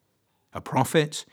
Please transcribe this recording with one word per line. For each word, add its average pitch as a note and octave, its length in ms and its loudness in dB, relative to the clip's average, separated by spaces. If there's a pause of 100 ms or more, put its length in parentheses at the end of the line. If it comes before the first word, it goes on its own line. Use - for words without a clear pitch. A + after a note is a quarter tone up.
(520)
A - 80 -10
prophet? D3 720 0